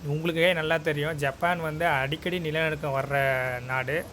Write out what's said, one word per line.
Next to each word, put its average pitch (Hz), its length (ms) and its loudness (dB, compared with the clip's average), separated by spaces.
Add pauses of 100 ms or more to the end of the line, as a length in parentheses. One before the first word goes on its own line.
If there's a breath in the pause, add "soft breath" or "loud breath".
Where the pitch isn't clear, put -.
உங்களுக்கே 165 480 2
நல்லா 160 240 2
தெரியும், 156 380 0
ஜப்பான் 160 460 0
வந்து 160 260 -2
அடிக்கடி 160 520 0
நிலநடுக்கம் 156 560 -2
வர்ற 135 440 2 (280)
நாடு. 131 460 -2